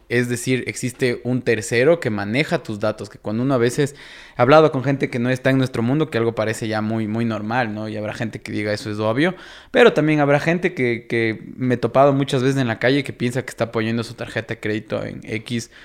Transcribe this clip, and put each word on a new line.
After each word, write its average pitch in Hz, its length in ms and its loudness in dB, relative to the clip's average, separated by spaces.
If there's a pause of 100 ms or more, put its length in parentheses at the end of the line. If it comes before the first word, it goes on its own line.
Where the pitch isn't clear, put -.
es 120 220 0
decir, 123 360 -2
existe 120 560 -2
un 123 200 -2
tercero 117 580 2
que 123 80 -4
maneja 107 540 -2
tus 104 180 -8
datos, 107 300 -4
que - 80 -20
cuando 110 240 -4
uno 139 100 0
a 127 60 2
veces, 123 360 0 (440)
he - 20 -2
hablado 147 320 8
con 131 100 -2
gente 139 280 -2
que 131 80 -4
no 120 100 0
está 131 220 0
en 135 80 4
nuestro 127 240 0
mundo, 143 260 0
que 117 80 -6
algo 113 180 0
parece 110 320 -2
ya 107 140 -2
muy, 110 280 -2
muy 117 180 -2
normal, 110 480 -2
¿no? 107 160 -8
Y 107 80 -8
habrá 104 160 -6
gente 110 260 -8
que 107 120 -10
diga, 104 200 -2
"Eso 107 180 -4
es 104 100 -6
obvio", 135 340 0 (360)
pero 233 220 6
también 151 280 2
habrá 143 200 4
gente 175 320 0
que, 117 340 -2
que 113 360 -2 (120)
me 127 200 -2
he - 20 2
topado 135 380 4
muchas 139 280 0
veces 135 160 2
en 123 100 0
la 110 100 -4
calle 139 260 2
que - 80 -8
piensa 120 300 -4
que - 80 -14
está 117 200 -4
poniendo 117 320 -2
su 113 120 -12
tarjeta 113 400 -8
de - 60 -12
crédito 107 440 -6
en 104 200 -10
X 113 460 -6 (140)